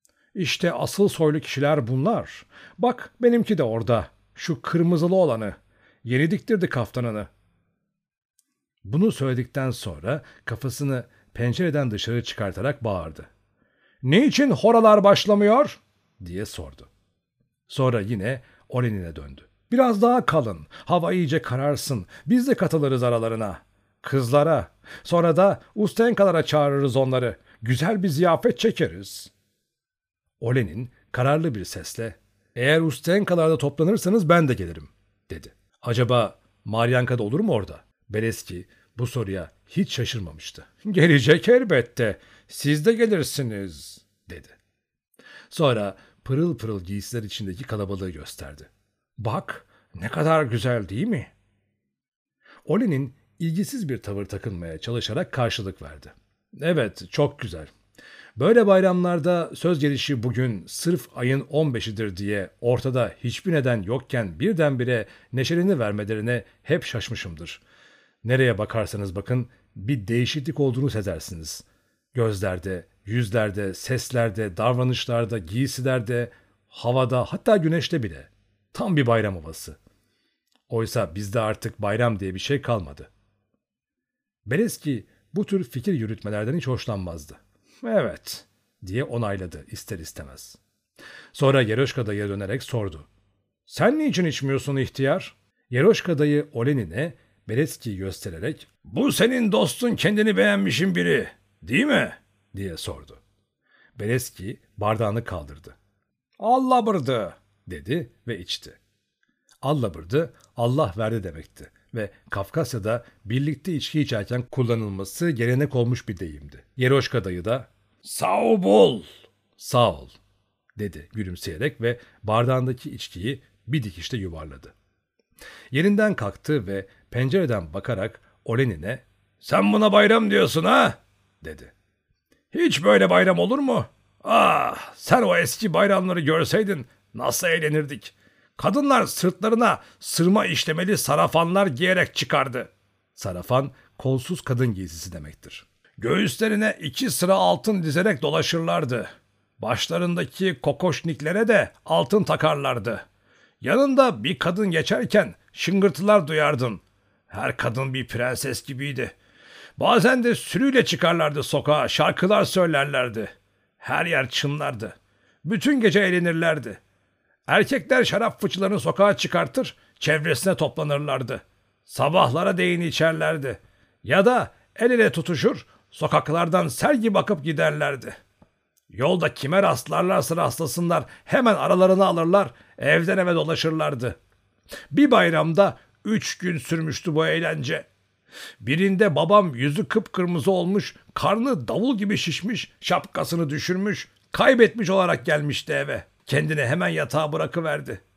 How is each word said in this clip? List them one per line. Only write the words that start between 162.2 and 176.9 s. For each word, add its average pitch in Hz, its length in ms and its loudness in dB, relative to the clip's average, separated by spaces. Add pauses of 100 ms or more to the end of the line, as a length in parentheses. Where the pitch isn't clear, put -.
söylerlerdi. 139 840 0 (460)
Her 151 300 -4
yer 135 220 0
çınlardı. 139 680 -6 (480)
Bütün 233 360 2
gece 208 200 6
eğlenirlerdi. 165 800 0 (680)
Erkekler 226 580 2
şarap 202 360 -2
fıçılarını 196 400 -2
sokağa 196 360 2
çıkartır, - 600 -4 (220)
çevresine 156 580 0
toplanırlardı. 143 840 -4 (420)
Sabahlara 165 720 2
değin 175 240 0
içerlerdi. 156 800 -2 (440)
Ya 170 200 4
da 226 300 2 (220)
el 240 140 4
ele 220 220 4
tutuşur, 170 540 -2 (240)
sokaklardan 165 800 0
sel 233 320 0